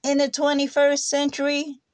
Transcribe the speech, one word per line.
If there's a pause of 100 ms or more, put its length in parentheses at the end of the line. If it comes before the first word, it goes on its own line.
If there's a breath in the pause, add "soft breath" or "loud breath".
in
the
twenty-first
century (120)